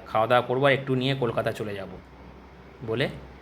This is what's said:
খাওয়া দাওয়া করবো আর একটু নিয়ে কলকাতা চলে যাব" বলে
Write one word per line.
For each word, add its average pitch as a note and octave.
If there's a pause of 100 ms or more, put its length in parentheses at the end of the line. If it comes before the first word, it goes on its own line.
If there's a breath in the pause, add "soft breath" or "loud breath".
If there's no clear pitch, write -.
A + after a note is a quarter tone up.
খাওয়া A2
দাওয়া B2
করবো C3
আর C#3
একটু C3
নিয়ে C3
কলকাতা A2+
চলে G#2
যাব" F#2+ (960)
বলে A#2+ (320)